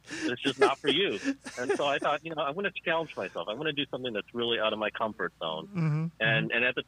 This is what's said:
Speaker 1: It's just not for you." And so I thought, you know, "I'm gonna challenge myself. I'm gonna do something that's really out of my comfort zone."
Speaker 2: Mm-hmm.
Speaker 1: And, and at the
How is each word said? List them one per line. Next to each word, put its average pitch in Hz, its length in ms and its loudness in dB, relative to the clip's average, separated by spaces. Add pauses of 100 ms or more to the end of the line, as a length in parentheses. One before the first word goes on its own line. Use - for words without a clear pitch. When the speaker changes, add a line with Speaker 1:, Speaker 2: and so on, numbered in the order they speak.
(240)
Speaker 1:
It's 123 180 -2
just 135 180 0
not - 180 6
for 147 100 0
you." 139 300 2 (400)
And 123 180 -2
so 147 100 2
I 143 120 2
thought, 151 260 0
you 165 100 -6
know, 151 80 -2
"I'm 143 120 0
gonna 196 160 0 (140)
challenge 165 320 0
myself. 92 340 -4
I'm 107 60 -2
gonna 156 160 -2
do 143 180 -2
something 127 220 -4
that's 101 220 -4
really 117 260 0
out 110 140 2
of 107 40 -6
my 104 120 0
comfort 104 420 -2 (100)
zone." 80 260 -4
Speaker 2:
Mm-hmm. 160 380 2 (140)
Speaker 1:
And, 113 320 2
and 117 120 2
at 127 100 2
the - 140 -4